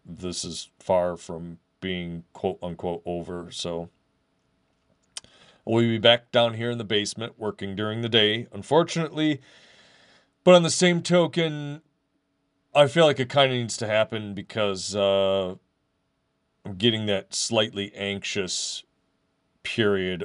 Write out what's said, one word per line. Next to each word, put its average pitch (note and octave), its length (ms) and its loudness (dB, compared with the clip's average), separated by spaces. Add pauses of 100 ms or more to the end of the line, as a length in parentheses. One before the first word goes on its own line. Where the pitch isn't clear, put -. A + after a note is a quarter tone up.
this F2 400 -10
is E2+ 260 -12 (100)
far F2+ 360 0
from E2+ 420 -14 (220)
being F2 520 -8
quote F#2 280 -4
unquote F2 460 -8
over." F2 460 -8
So E2+ 360 -8 (1800)
we'll A2+ 200 2
be A2+ 140 2
back A#2 340 4
down A#2 220 2
here A#2 180 -4
in A#2 60 -6
the A2+ 60 -8
basement G#2 540 -4
working G2 380 -6
during G#2+ 240 -4
the A#2 80 -4
day, A2 440 2
unfortunately. D3+ 880 0 (1000)
But F3+ 140 10
on F3 80 6
the D#3 60 0
same F3 320 2
token, D#3 800 0 (920)
I C#3+ 140 8
feel E3 180 6
like C#3+ 140 2
it B2+ 100 -4
kinda C3+ 240 4
needs A#2+ 220 -4
to A2+ 100 -6
happen G#2+ 480 0
because, G2 600 -4
uh, G2 580 2 (1120)
I'm G2 120 -10
getting A2 300 0
that G2 260 -2
slightly G#2+ 600 -4
anxious G2 880 -6 (800)
period F#2+ 640 -2